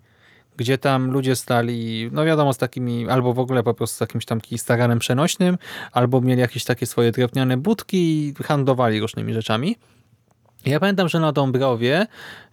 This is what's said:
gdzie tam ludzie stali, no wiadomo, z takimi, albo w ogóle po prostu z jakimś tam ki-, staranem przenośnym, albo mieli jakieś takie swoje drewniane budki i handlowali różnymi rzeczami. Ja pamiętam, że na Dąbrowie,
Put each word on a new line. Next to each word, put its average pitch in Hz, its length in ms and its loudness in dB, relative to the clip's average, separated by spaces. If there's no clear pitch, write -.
gdzie 127 220 0
tam 131 320 0
ludzie 131 260 0
stali, 117 760 -2
no 151 120 0
wiadomo, 156 280 4
z - 60 -6
takimi, 120 500 -4
albo 123 260 2
w 123 40 -4
ogóle 127 240 0
po 113 120 0
prostu - 220 -6
z - 40 -4
jakimś 117 240 -4
tam 113 160 -4
ki-, - 180 -8
staranem 120 400 2
przenośnym, 175 600 0
albo 123 280 2
mieli 127 200 2
jakieś 123 240 0
takie 123 220 -2
swoje 117 260 2
drewniane 127 440 0
budki 165 720 0
i 139 60 -8
handlowali 127 560 2
różnymi 110 340 -4
rzeczami. 127 420 -2
Ja 143 160 0
pamiętam, 190 280 2
że 170 120 0
na 156 120 2
Dąbrowie, 131 760 2